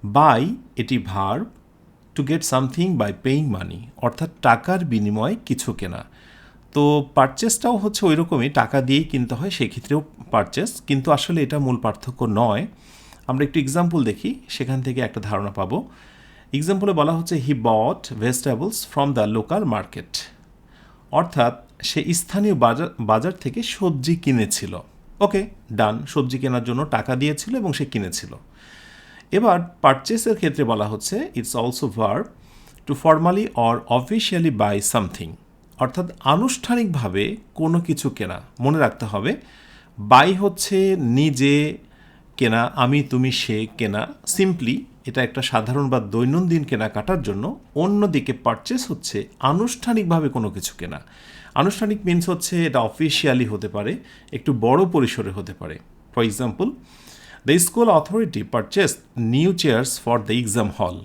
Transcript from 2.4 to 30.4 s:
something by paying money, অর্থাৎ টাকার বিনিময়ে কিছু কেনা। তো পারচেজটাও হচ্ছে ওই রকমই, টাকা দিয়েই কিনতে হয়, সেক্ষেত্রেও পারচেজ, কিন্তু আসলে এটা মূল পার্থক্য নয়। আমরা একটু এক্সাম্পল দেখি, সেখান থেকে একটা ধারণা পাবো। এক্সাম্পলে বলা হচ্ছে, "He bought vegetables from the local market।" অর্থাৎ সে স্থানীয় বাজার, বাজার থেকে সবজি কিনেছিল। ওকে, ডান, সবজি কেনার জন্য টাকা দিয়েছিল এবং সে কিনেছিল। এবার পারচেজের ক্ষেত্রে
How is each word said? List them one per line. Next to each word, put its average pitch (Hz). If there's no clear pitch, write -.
something 135
by 104
paying 135
money, 87
অর্থাৎ 160
টাকার 175
বিনিময়ে 110
কিছু 127
কেনা। 90
তো 147
পারচেজটাও 214
হচ্ছে 208
ওই 160
রকমই, 151
টাকা 135
দিয়েই 139
কিনতে 123
হয়, 160
সেক্ষেত্রেও 143
পারচেজ, 127
কিন্তু 139
আসলে 156
এটা 143
মূল 127
পার্থক্য 120
নয়। 113
আমরা 131
একটু 147
এক্সাম্পল 160
দেখি, 190
সেখান 131
থেকে 131
একটা 113
ধারণা 101
পাবো। 101
এক্সাম্পলে 190
বলা 156
হচ্ছে, 165
"He 147
bought 113
vegetables 127
from 143
the 107
local 165
market।" -
অর্থাৎ 139
সে -
স্থানীয় 202
বাজার, 123
বাজার 113
থেকে 160
সবজি 170
কিনেছিল। 104
ওকে, 202
ডান, 110
সবজি 131
কেনার 123
জন্য 123
টাকা 127
দিয়েছিল 151
এবং 190
সে 139
কিনেছিল। 95
এবার 190
পারচেজের 214
ক্ষেত্রে 151